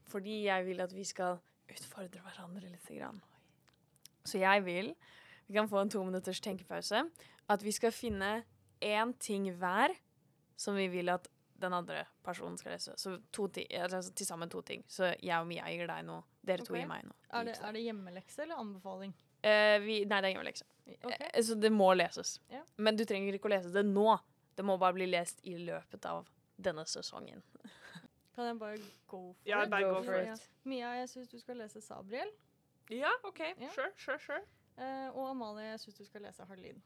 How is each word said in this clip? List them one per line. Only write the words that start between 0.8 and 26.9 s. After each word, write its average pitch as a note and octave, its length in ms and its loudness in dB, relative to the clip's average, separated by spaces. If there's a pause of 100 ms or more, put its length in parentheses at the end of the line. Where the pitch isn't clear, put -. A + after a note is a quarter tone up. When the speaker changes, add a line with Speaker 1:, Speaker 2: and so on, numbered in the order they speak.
Speaker 1:
at F#3 140 -4
vi G3 80 -8
skal F3+ 340 -2 (320)
utfordre F3+ 520 -14
hverandre F#3 460 -14
litt F3 240 -18
grann. E3+ 300 -10 (1040)
Så F#3+ 160 -2
jeg F#3+ 240 6
vil, F#3 260 0 (560)
vi G3 80 -12
kan G#3+ 140 4
få G3+ 120 4
en G#3 80 2
to G3+ 140 0
minutters F#3 380 -2
tenkepause, F#3+ 640 0 (440)
at G3+ 140 4
vi G#3 80 0
skal A3+ 200 2
finne G#3+ 520 -2 (380)
en G#3+ 320 2
ting G3 420 -2
hver G3 400 4 (640)
som G3+ 160 -2
vi F#3+ 120 2
vil F3+ 220 0
at F3+ 200 0 (260)
den F#3 180 -2
andre E3 300 -2 (200)
personen F3 360 -6
skal - 160 -8
lese. - 220 -10
Så F#3+ 180 -6 (160)
to G3 160 -2
ti-, - 240 -6
altså, F3+ 420 -4
til - 140 -6
sammen E3+ 220 -4
to F#3 120 -6
ting. - 260 -10
Så F3+ 280 2
jeg E3+ 240 0
og E3+ 80 -4
Mia E3+ 240 -6
gir E3+ 160 -6
deg E3 180 -8
noe, E3 200 -12 (180)
dere F3+ 220 -2
to F#3 100 -8
Speaker 2:
Ok. E3+ 60 -2
Speaker 1:
gir E3+ 60 -8
meg - 200 -10
noe. - 80 -16 (160)
Speaker 2:
Er A#3 160 -4
det, A3+ 80 -6
Speaker 1:
Gir - 60 -10
til G#3 80 -8
Speaker 2:
er - 20 -8
det A3+ 160 -6
hjemmelekse F#3+ 560 -10
eller D#4+ 160 -8
anbefaling? F#3+ 560 -10 (280)
Speaker 1:
Eh, G#3+ 360 10
vi, G#3+ 240 0
nei, G3+ 180 4
det F#3+ 60 4
er F#3+ 80 2
hjemmelekse. - 300 -6 (260)
Speaker 2:
Ok. - 280 -8
Speaker 1:
Eh, C#4+ 240 2
så A3+ 120 2
det G#3+ 160 6
må G3+ 220 8
leses. - 420 2 (140)
Speaker 2:
Ja. C#4 120 -12 (120)
Speaker 1:
Men A3 240 4
du A3 80 2
trenger G3 280 0
ikke G3 160 -4
å G#3 60 6
lese F3+ 180 -2
det G3+ 120 6
nå. G3+ 320 8 (400)
Det G3 80 -4
må G3 120 4
bare F3+ 160 6
bli F#3 120 0
lest F3 380 0
i F3+ 140 -8
løpet E3+ 480 -8
av E3+ 220 -4 (320)
denne E3 260 -2
sesongen. - 560 -8 (880)